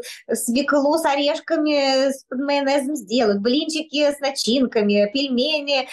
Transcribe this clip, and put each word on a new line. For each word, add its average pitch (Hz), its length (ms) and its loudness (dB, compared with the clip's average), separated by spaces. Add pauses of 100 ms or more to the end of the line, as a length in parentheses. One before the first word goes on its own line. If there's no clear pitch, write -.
(340)
свеклу 285 680 0
с 320 60 -2
орешками, 285 1040 0
с, - 180 -12
под 254 120 -6
майонезом 277 540 0
сделают, 208 460 0
блинчики 294 720 0
с 285 60 -12
начинками, 220 920 0
пельмени, 277 800 0